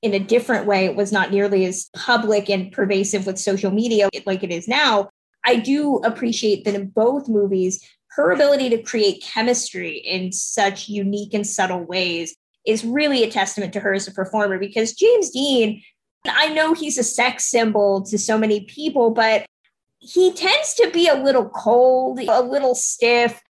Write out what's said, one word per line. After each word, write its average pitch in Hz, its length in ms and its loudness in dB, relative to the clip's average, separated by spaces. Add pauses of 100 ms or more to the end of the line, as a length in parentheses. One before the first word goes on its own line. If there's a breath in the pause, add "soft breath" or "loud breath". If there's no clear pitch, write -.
in 214 100 0
a 196 60 2
different 220 480 0
way, 196 180 2
it 156 100 -2
was 202 160 -2
not 190 200 0
nearly 202 340 2
as 185 300 -6
public 214 560 0
and 190 200 -2
pervasive 196 540 -2
with 190 140 -6
social 196 320 -2
media 214 380 2 (180)
like 190 160 -4
it 180 80 -6
is 170 160 -8
now. 226 420 2 (340)
I 240 120 4
do 277 420 0
appreciate 226 680 -2
that 196 100 -2
in 196 140 -6
both 262 380 0
movies, 196 560 0 (260 soft breath)
her - 220 2
ability 277 380 4
to 226 140 0
create 208 400 0
chemistry 220 760 -4
in 185 340 -6
such - 560 -4
unique 208 460 -4
and 202 140 -2
subtle 180 360 -2
ways 170 520 -4 (280)
is 220 220 0
really 269 380 2
a 220 80 -2
testament 196 420 -4
to 208 60 -6
her 196 140 -2
as 196 140 -4
a 196 40 -16
performer, 196 480 -2
because 220 340 -4
James 440 380 4
Dean, 254 500 0 (440 loud breath)
I 311 240 2
know 311 260 2
he's 294 240 -6
a 240 40 2
sex - 420 -2
symbol 208 580 2
to 208 160 -4
so 220 180 0
many 214 280 0
people, 294 440 0
but 220 380 2 (500)
he 359 340 2
tends 494 440 -2
to 370 160 4
be 339 160 4
a 294 80 6
little 262 340 2
cold, 254 680 2
a 233 220 2
little 254 340 0
stiff. 240 680 0 (100)